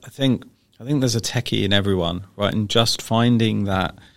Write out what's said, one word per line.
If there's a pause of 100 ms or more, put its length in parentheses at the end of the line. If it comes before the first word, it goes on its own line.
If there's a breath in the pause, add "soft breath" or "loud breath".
I
think, (340)
I
think
there's
a
techie
in
everyone, (140)
right?
And
just
finding
that (200 soft breath)